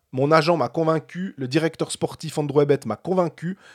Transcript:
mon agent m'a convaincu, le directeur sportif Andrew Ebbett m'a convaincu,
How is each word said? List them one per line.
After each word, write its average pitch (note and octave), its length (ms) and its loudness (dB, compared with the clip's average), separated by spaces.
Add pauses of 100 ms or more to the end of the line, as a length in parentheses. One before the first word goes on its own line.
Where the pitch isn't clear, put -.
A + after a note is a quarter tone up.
(120)
mon C3 200 0
agent D#3+ 260 4
m'a B2 120 0
convaincu, D#3+ 680 -4
le C3 100 -6
directeur D#3 420 -2
sportif - 480 -6
Andrew D3 240 2
Ebbett C#3+ 240 2
m'a G#2+ 120 -4
convaincu, F3+ 600 -4 (180)